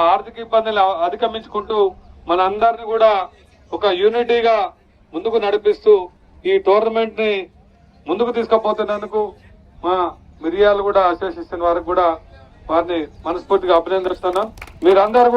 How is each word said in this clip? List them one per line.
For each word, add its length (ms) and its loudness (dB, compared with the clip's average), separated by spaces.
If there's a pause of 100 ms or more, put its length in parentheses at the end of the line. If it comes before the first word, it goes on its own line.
(120)
ఆర్థిక 340 -4
ఇబ్బందులు 380 0
అ-, 220 0
అధిగమించుకుంటూ 720 -6 (520)
మనందరినీ 640 0
కూడా 180 4 (680)
ఒక 100 -4 (160)
యూనిటీగా 560 2 (560)
ముందుకు 320 -4
నడిపిస్తూ 480 2 (560)
ఈ 40 2 (140)
టోర్నమెంట్ 560 0
ని 100 0 (760)
ముందుకు 280 -2
తీసుకుపోతున్నందుకు 840 -2 (640)
మా 100 0 (480)
మిర్యాలగూడ 540 2 (160)
అసోసియేషన్ 520 -8
వారికి 260 0
కూడా 160 2 (640)
వారిని 300 -2 (260)
మనస్ఫూర్తిగా 540 0
అభినందిస్తున్నాం. 680 -4 (380)
మీరందరూ 520 4